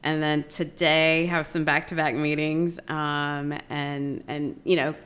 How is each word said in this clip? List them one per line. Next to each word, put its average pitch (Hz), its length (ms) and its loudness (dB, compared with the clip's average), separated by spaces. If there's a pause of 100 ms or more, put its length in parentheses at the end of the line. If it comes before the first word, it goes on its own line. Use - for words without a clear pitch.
and 156 200 0
then 151 220 2
today 160 800 2
have 170 200 0
some 160 180 -2
back-to-back 156 500 0
meetings, 156 640 0 (100)
um, 147 680 -2 (160)
and, 143 560 -4
and, 147 380 -4
you 185 120 4
know 151 180 0 (120)